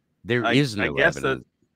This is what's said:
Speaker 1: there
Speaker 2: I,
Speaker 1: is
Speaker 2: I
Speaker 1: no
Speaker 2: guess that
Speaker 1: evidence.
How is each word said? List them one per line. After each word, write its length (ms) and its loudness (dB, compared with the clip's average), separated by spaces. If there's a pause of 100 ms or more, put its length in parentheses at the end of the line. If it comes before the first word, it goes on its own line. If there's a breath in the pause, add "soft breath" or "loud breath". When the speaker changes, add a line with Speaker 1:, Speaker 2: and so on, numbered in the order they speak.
(260)
Speaker 1:
there 200 0
Speaker 2:
I, 80 0
Speaker 1:
is 240 2
Speaker 2:
I 80 -2
Speaker 1:
no 80 -2
Speaker 2:
guess 220 2
that 100 -10
Speaker 1:
evidence. 200 -4 (300)